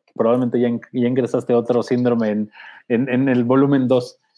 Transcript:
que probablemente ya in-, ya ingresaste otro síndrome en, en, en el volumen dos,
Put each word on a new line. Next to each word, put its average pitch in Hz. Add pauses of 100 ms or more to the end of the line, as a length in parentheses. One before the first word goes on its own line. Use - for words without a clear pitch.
que -
probablemente 120
ya 120
in-, 120 (120)
ya 123
ingresaste 123
otro 117
síndrome 120
en, 104 (360)
en, 123
en 127
el 123
volumen 135
dos, 127 (180)